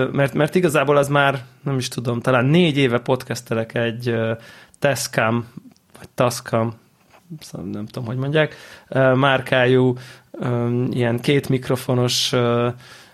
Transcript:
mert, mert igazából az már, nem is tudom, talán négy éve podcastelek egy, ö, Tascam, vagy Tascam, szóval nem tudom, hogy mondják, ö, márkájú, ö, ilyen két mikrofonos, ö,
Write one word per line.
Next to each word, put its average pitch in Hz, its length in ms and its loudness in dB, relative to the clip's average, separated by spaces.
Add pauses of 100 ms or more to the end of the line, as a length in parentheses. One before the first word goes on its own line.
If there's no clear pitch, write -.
(120)
mert, 135 220 0
mert 147 220 0
igazából 147 420 2
az 139 100 4
már, 139 360 2 (200)
nem 139 140 -2
is 127 100 -4
tudom, 123 320 -4
talán 127 260 2
négy 156 320 4
éve 120 220 4
podcastelek 120 760 -4
egy, 120 340 -4
ö, 113 220 0 (480)
Tascam, 117 680 0 (520)
vagy - 180 -20
Tascam, 117 580 -2 (680)
szóval - 280 -14
nem 104 180 -10
tudom, 123 220 -10
hogy 127 100 -6
mondják, 143 380 -2 (320)
ö, 131 260 4
márkájú, 127 840 2 (340)
ö, 120 580 -2
ilyen 120 300 0
két 143 300 0
mikrofonos, 123 840 -2
ö, 120 340 0 (460)